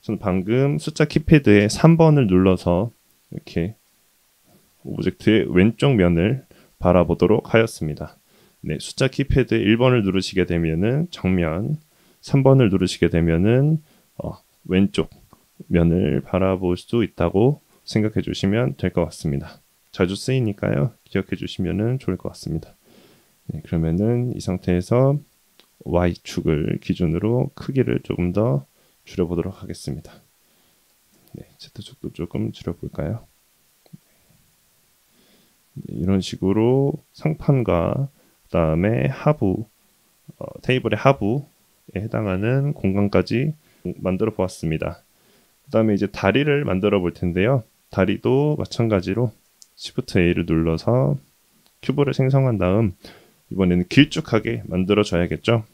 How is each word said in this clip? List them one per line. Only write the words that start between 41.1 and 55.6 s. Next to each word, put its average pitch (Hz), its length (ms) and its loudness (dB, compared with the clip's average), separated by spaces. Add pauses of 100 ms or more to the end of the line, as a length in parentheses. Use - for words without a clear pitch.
해당하는 113 760 -2
공간까지 101 800 0 (440)
만들어 - 360 -2
보았습니다. 80 720 -6 (600)
그다음에 110 280 0
이제 98 140 0
다리를 143 580 0
만들어 98 340 0
볼 87 140 -2
텐데요. 95 500 0 (260)
다리도 127 680 0
마찬가지로 107 760 -2 (460)
Shift - 400 -6
A를 87 280 2
눌러서 90 720 0 (640)
큐브를 139 320 -2
생성한 131 440 2
다음 92 380 2 (540)
이번에는 90 380 2
길쭉하게 117 800 0
만들어 98 380 0
줘야겠죠. 90 600 -2 (100)